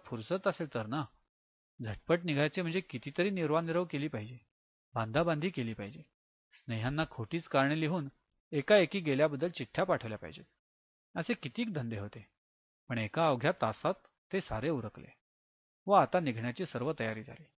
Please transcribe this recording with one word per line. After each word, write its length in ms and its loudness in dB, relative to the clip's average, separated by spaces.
फुरसत 420 -4
असेल 280 -2
तर 120 -4
ना. 180 -2
झटपट 440 0
निघायचे 380 0
म्हणजे 180 -2
कितीतरी 500 -2
निर्वानिरव 540 2
केली 240 -2
पाहिजे, 300 -8
बांधाबांधी 560 2
केली 240 -2
पाहिजे, 280 -10
स्नेहांना 580 -2
खोटीच 380 -6
कारणे 320 4
लिहून 280 0
एकाएकी 480 6
गेल्याबद्दल 500 2
चिठ्ठ्या 340 -2
पाठवल्या 340 0
पाहिजेत, 260 -12
असे 200 -2
कितीक 380 -6
धंदे 260 -4
होते. 280 -10
पण 100 -2
एका 280 0
अवघ्या 260 4
तासात 320 0
ते 80 0
सारे 300 -2
उरकले 400 -6
व 60 2
आता 280 8
निघण्याची 440 -2
सर्व 340 -2
तयारी 240 -2
झाली. 220 -16